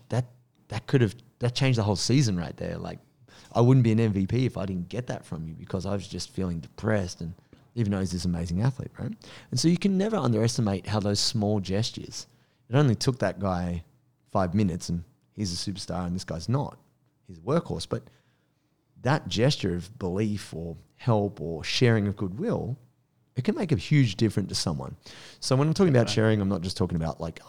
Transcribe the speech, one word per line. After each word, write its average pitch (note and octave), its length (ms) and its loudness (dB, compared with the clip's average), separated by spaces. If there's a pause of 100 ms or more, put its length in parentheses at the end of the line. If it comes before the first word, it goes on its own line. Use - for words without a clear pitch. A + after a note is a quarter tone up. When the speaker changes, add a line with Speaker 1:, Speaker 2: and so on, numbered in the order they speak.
Speaker 1:
that, B2 160 0 (440)
that - 200 -10
could C#3 120 4
have, A2 140 2 (240)
that A#2+ 160 -2
changed C3 240 2
the G#2+ 60 2
whole G#2 100 2
season A2+ 420 2
right E2 200 -6
there. E2+ 220 -6
Like, F2 200 -10 (540)
I - 80 4
wouldn't A#2+ 240 8
be A2+ 80 4
an A2 80 4
M A2+ 120 4
V G2 140 2
P A#2+ 180 0
if A#2+ 120 -2
I F#2 100 -4
didn't F#2 220 -6
get B2 180 -8
that - 180 -8
from D#2+ 220 -10
you D#2+ 80 -10
because F#2 320 -8
I G2 60 -2
was F#2+ 160 -6
just F2+ 220 -10
feeling F2 280 -4
depressed." G2 640 -4
And E2+ 120 -8 (440)
even G#2+ 160 2
though G2 80 0
he's F#2 100 -2
this F2+ 140 -4
amazing E2+ 380 -2
athlete, - 360 -2
right? - 140 -6 (400)
And B2+ 80 -2
so D#3+ 80 4
you E3+ 100 4
can G3 180 2
never G#3+ 200 0
underestimate A2+ 720 0
how G#2 100 0
those G#2 220 0
small G#2 400 0
gestures, G2 680 -4 (420)
it A#2 60 -2
only C3+ 220 4
took - 240 0
that F#2 180 -2
guy F2+ 460 -2 (480)
five F#2 200 0
minutes F2+ 360 0
and E2+ 160 -2 (280)
he's G2 200 -4
a F2+ 180 -6
superstar F2+ 360 -6
and F2 100 -2
this F#2 80 -8
guy's E2+ 240 -8
not. A#2+ 280 -2 (520)
He's E2+ 100 -18
a D#2+ 40 -20
workhorse. - 460 -2
But A2+ 140 -4 (1000)
that C#3 240 0
gesture G2 480 0
of E2+ 240 -8
belief G2+ 560 -4
or E2 220 -8 (200)
help G#2 440 0
or D#2 240 -6
sharing A2+ 420 4
of G2 100 -2
goodwill, A2+ 600 -4 (580)
it C3 80 -4
can G#3+ 140 0
make A3 160 -2
a B2 40 2
huge C3 400 4
difference G2+ 340 2
to G2 40 -6
someone. C2+ 400 -4 (460)
So - 160 0
when C#3+ 100 4
I'm D#3+ 80 2
talking F#3+ 180 6
about A#2+ 140 6
Speaker 2:
Right. - 40 -2
Speaker 1:
sharing, A2 300 4
I'm F#2+ 80 2
not G2 120 0
just F#2 160 -4
talking F2 200 0
about, D#2+ 240 -2
like, E2 280 -8